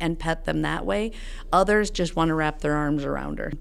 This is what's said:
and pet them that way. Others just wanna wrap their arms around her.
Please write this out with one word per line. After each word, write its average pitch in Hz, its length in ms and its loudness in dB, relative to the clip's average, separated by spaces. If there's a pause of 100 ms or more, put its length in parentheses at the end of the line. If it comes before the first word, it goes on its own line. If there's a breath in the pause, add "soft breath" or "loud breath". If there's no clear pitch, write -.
and 165 180 -2
pet 165 240 -2
them 156 200 0
that 151 220 -2
way. 208 260 -2 (420 loud breath)
Others 202 380 4
just - 260 -2
wanna 160 180 4
wrap 151 240 0
their 147 160 0
arms 147 300 0
around 143 340 -4
her. - 220 -6